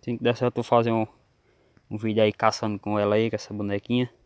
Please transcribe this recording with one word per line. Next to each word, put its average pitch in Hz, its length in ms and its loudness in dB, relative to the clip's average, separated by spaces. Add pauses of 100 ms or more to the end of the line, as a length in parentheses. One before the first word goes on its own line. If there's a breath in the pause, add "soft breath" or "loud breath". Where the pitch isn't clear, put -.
Assim 120 160 -6
que 113 60 -10
der 120 120 2
certo, 123 220 -2
eu 120 60 -4
vou - 40 -8
fazer 117 240 4
um, 113 140 2 (800 soft breath)
um 113 80 -10
vídeo 110 280 2
aí 107 100 4
caçando 107 460 0
com 104 180 -4
ela 104 160 2
aí, 110 160 0
com 107 60 -6
essa - 180 -10
bonequinha. 104 580 -4 (140)